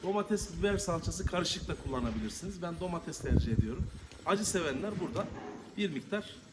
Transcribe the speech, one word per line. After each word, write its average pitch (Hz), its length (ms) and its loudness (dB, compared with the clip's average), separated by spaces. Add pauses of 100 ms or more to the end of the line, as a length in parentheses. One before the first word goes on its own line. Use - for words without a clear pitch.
Domates, 196 540 2
biber 196 200 4
salçası 180 480 0
karışık 175 420 0
da 175 80 -2
kullanabilirsiniz. 123 840 -2
Ben 170 180 -4
domates 175 400 -4
tercih 123 320 6
ediyorum. 107 320 2 (420)
Acı 202 200 4
sevenler 165 540 0
burada 180 280 0 (500)
bir 202 120 2
miktar 165 460 -4 (160)